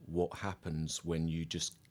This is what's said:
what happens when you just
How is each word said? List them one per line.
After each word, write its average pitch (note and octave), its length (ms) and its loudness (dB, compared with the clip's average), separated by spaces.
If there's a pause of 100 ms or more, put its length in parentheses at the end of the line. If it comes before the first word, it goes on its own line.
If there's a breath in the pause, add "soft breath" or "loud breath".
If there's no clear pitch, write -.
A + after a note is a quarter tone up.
what E2+ 320 2
happens D#2+ 640 -2
when E2 240 2
you D#2+ 180 0
just - 320 -4 (140)